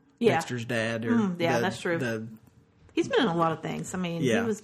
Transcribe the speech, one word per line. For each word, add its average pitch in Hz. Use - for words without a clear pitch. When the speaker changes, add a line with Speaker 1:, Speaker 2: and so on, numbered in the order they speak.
Speaker 1:
Yeah. 214
Speaker 2:
Dexter's 123
dad, 117
or -
Speaker 1:
Mm, 196
yeah, 165
Speaker 2:
the, -
Speaker 1:
that's 185
true. 175
Speaker 2:
the 113
Speaker 1:
He's 339
been 494
in 233
a 170
lot 165
of 151
things. -
I -
mean, 170
Speaker 2:
Yeah. 113
Speaker 1:
he 233
was, 208